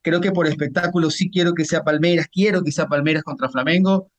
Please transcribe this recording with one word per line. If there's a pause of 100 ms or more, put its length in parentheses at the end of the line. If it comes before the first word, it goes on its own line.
Creo
que
por
espectáculo
sí
quiero
que
sea
Palmeiras,
quiero
que
sea
Palmeiras
contra
Flamengo (100)